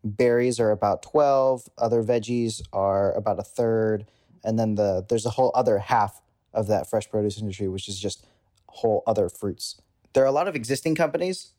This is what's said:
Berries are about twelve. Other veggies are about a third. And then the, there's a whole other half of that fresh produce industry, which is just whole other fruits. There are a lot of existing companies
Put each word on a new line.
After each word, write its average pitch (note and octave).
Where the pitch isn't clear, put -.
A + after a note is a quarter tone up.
Berries A#2+
are A2
about G2+
twelve. C3+
Other A#2
veggies A#2
are G2
about G#2
a -
third. A2
And A2+
then A2
the, F#2+
there's A#2
a A#2+
whole C3
other A2+
half G2+
of G#2+
that G2
fresh G#2+
produce G#2
industry, G2+
which F#2+
is G2
just G2
whole -
other G2+
fruits. -
There C3+
are C3+
a C3+
lot D#3+
of F3+
existing C3+
companies E3+